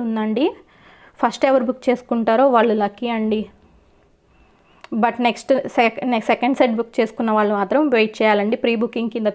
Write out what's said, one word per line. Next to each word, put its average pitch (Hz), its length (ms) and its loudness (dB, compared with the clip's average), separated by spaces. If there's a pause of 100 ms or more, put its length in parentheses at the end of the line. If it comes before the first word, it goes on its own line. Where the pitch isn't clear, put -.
ఉందండి. 220 400 -2 (760)
ఫస్ట్ - 260 0
ఎవరు 254 220 2
బుక్ - 180 -12
చేసుకుంటారో 233 560 2 (100)
వాళ్ళు 220 280 4
లక్కీ 220 340 -6
అండి. 220 240 -2 (1600)
But 226 140 0 (100)
నెక్స్ట్ - 260 -2 (240)
సెక్-, 233 200 2 (140)
నెక్స్ట్ 226 220 -2
సెకండ్ 254 260 0
సెట్ 233 200 2
బుక్ 226 200 -6
చేసుకున్న 226 380 -2
వాళ్ళు 208 240 2
మాత్రం 254 340 0
వెయిట్ 220 240 2
చేయాలండి. 214 460 2
ప్రీ 233 80 2 (100)
బుకింగ్ 226 320 -4
కింద 220 200 -2